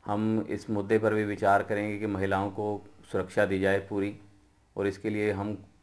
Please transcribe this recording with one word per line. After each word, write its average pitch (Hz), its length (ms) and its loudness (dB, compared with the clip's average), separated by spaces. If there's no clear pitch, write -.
हम 110 440 0
इस 101 200 -6
मुद्दे 104 280 2
पर 107 160 2
भी 107 100 0
विचार 101 380 4
करेंगे 104 360 -2
कि 107 80 -4
महिलाओं 98 440 0
को 104 360 -6
सुरक्षा 98 340 2
दी 95 140 0
जाए 98 180 4
पूरी, 101 380 -4
और 101 100 0
इसके 101 240 -4
लिए 104 220 0
हम 101 220 -4